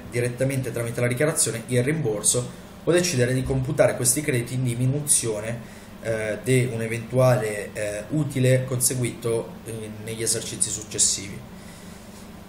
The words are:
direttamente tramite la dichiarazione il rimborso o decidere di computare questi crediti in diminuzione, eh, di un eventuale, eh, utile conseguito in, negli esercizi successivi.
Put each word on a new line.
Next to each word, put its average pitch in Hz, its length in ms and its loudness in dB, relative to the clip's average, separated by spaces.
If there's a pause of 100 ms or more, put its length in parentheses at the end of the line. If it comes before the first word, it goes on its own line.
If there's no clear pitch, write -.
(120)
direttamente 123 600 0
tramite 117 260 -4
la 151 80 2
dichiarazione 151 600 0
il 123 160 4
rimborso 127 680 0 (340)
o 156 80 2
decidere 131 420 4
di 131 80 2
computare 131 540 2
questi 127 240 2
crediti 127 360 0
in 127 100 0
diminuzione, 117 1120 0 (220)
eh, 107 420 -2
di 123 260 6
un 113 120 -4
eventuale, 113 920 2
eh, 104 380 -4
utile 131 560 4
conseguito 123 880 -2 (140)
in, 110 240 -8 (120)
negli 113 180 -6
esercizi 113 480 -2
successivi. - 720 -2 (1080)